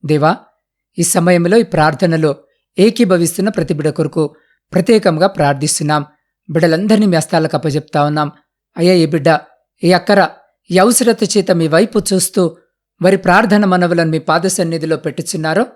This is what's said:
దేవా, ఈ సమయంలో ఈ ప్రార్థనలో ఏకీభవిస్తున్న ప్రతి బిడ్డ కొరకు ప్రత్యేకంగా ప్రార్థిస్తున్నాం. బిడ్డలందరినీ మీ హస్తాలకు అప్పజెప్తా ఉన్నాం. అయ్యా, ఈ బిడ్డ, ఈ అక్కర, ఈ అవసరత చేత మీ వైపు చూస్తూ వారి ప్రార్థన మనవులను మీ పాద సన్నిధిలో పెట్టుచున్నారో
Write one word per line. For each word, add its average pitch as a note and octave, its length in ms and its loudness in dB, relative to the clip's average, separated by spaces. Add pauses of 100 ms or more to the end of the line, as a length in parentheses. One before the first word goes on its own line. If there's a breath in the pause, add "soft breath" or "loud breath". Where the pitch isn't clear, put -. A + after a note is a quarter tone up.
దేవా, D3+ 320 0 (600)
ఈ F3 40 0
సమయంలో F3 540 2
ఈ A#3 60 4
ప్రార్థనలో D#3 720 0 (440)
ఏకీభవిస్తున్న F#3+ 720 2
ప్రతి E3+ 240 -4
బిడ్డ D3+ 160 -2
కొరకు D3+ 460 -4 (380 soft breath)
ప్రత్యేకంగా F#3 540 2
ప్రార్థిస్తున్నాం. D3 760 -2 (440)
బిడ్డలందరినీ F3 560 2
మీ F#3 100 2
హస్తాలకు D#3 420 -2
అప్పజెప్తా D3 460 -4
ఉన్నాం. D3+ 280 -2 (460 soft breath)
అయ్యా, F3 160 2
ఈ E3+ 120 4
బిడ్డ, D#3 340 0 (440)
ఈ E3+ 100 4
అక్కర, G3 340 2 (440)
ఈ F3 60 2
అవసరత A3 600 2
చేత G3 140 0
మీ E3 160 0
వైపు F#3+ 340 0 (120)
చూస్తూ F3+ 440 -2 (440 soft breath)
వారి F#3+ 160 2
ప్రార్థన G3+ 480 2
మనవులను F3 440 0
మీ D#3 100 -2
పాద D#3+ 280 -2
సన్నిధిలో E3 500 -4
పెట్టుచున్నారో D#3+ 680 -4 (100)